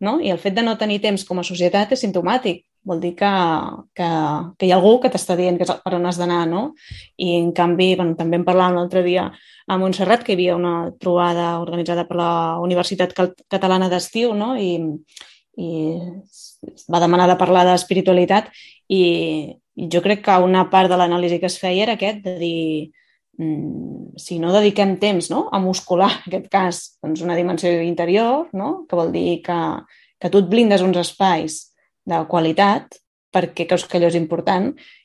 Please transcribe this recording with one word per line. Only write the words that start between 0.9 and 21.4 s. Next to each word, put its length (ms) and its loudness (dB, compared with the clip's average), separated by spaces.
temps 240 -2
com 140 -4
a 40 -6
societat 460 0
és 140 -2
simptomàtic. 580 -2
Vol 160 -6
dir 160 -4
que, 180 0
que, 140 -6
que 80 -4
hi 80 4
ha 60 6
algú 240 6
que 100 2
t'està 240 -4
dient 220 0
que 80 -2
és 60 -2
per 140 -4
on 100 -2
has 80 -4
d'anar, 320 -2
no? 220 -4
I, 160 -2
en 160 0
canvi, 460 2
bueno, 180 0
també 240 -2
en 60 -2
parlàvem 320 2
l'altre 260 0
dia 220 0
a 100 -2
Montserrat, 460 0
que 80 -2
hi 60 0
havia 180 0
una 320 -2
trobada 640 0
organitzada 480 -4
per 80 -6
la 140 0
Universitat 540 -2
Cal-, 160 0
Catalana 400 2
d'Estiu, 460 -2
no? 180 -4
I, 220 -2
i 80 -8
va 140 2
demanar 260 4
de 80 6
parlar 320 4
d'espiritualitat 800 2
i, 140 4
i 160 -6
jo 120 2
crec 200 0
que 160 4
una 320 4
part 180 6
de 60 2
l'anàlisi 440 2